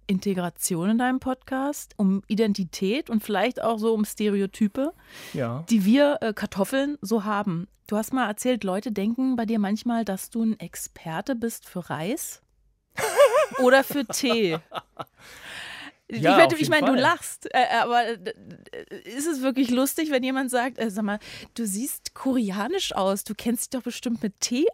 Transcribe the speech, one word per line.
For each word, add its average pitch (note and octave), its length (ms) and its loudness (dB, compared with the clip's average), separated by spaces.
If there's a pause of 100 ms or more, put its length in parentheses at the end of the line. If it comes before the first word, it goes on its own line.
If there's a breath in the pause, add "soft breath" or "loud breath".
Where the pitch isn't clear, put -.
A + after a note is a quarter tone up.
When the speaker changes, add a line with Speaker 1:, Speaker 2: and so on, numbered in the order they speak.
Speaker 1:
Integration F#3 840 -2
in A3+ 80 2
deinem B3+ 200 0
Podcast, C4+ 800 -6
um G3 300 2
Identität G#3 800 0
und A3 140 0
vielleicht G#3+ 400 0
auch A3+ 160 0
so A3+ 160 2
um G#3+ 100 0
Stereotype, G#3 880 0 (400 loud breath)
Speaker 2:
Ja. C3 380 -4
Speaker 1:
die G#3+ 140 4
wir, C#4+ 360 6
äh, A3 120 -2
Kartoffeln C4+ 680 -2
so G#3 220 0
haben. G3+ 440 -2 (200)
Du G#3 100 -2
hast A3 160 -4
mal B3+ 140 0
erzählt, A3 360 0
Leute G3 280 -2
denken A#3 440 0
bei A#3 120 -2
dir A3+ 100 0
manchmal, A3 480 0
dass F#3+ 240 -6
du A3+ 140 -2
ein A3 160 0
Experte F3 760 -8
bist A#3 320 -6
für F3 220 -10
Reis E3 540 -6 (520)
Speaker 2:
<laughs> A#4 680 4
Speaker 1:
oder C4 200 8
für C#4 220 -4
Tee. G#3+ 540 0 (1500 loud breath)
Speaker 2:
Ja, A3+ 120 -10
Speaker 1:
Ich - 40 0
meine, F#4 220 8
Speaker 2:
auf - 40 6
Speaker 1:
du, E4+ 60 0
ich D#4 60 -4
Speaker 2:
jeden C4 80 2
Speaker 1:
meine, D#4 160 4
du - 80 4
Speaker 2:
Fall. B3+ 80 4
Speaker 1:
lachst, - 500 0
äh, B3 140 4 (160)
aber, A#3+ 260 2
äh, A#3 80 -4 (1000)
ist C#4+ 80 -4
es D4+ 160 -2
wirklich C4 300 2
lustig, C#4 400 0
wenn C4 120 2
jemand C4 280 -2
sagt, B3 260 -2
äh, A3+ 140 -2
"Sag G#3 120 -4
mal, G3+ 140 -2 (380 loud breath)
du A#3 100 -4
siehst G#3+ 480 -6
koreanisch A#3+ 840 -2
aus, G3 280 0
du G#3+ 100 -10
kennst A#3+ 300 -2
dich - 60 -8 (100)
doch A3+ 40 -8
bestimmt A#3 380 -4
mit G#3 180 -4
Tee C4+ 340 0